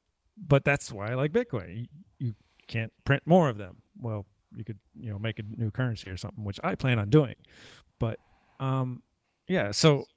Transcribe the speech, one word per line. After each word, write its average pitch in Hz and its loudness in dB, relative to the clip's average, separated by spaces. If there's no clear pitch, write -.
but 143 4
that's 143 0
why 104 -6
I 123 -2
like 147 0
Bitcoin. 117 -2
You, 120 -8
you 117 -4
can't 113 -6
print 139 2
more 165 6
of 113 -2
them. 95 -12
Well, 107 -6
you 117 -10
could, 107 -12
you 123 -12
know, 98 -8
make 110 -6
a 113 -8
new 113 -2
currency 117 -4
or 92 -8
something, 104 -10
which 101 -8
I 175 -2
plan 123 2
on 101 0
doing. 139 4
But, 113 -2
um, 131 -2
yeah, 143 2
so, 143 4